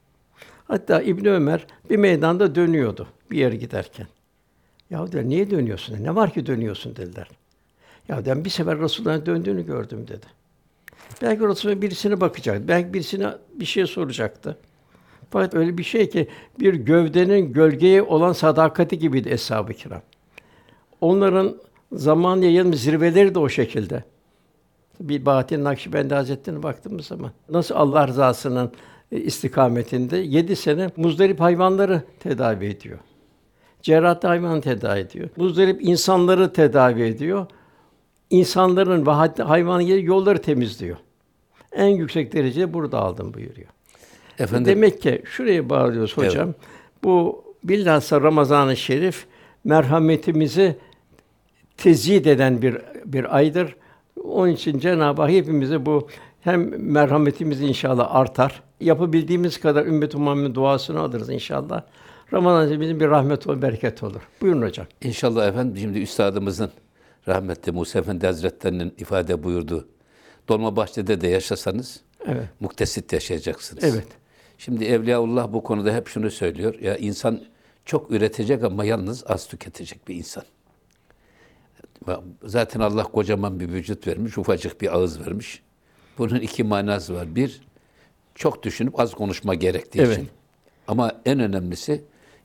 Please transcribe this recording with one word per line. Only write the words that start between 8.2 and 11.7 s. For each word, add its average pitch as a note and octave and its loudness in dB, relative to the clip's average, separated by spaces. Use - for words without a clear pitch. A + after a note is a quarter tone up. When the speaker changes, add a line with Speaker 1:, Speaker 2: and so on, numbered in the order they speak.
Speaker 1:
der, C#3 -2
"bir G3 -6
sefer D#3+ -4
Resulullah'ın D#3+ -4
döndüğünü F3 -4
gördüm," A#2 -10
dedi. G#2 -18
Belki A3 0
Resulullah G3+ -2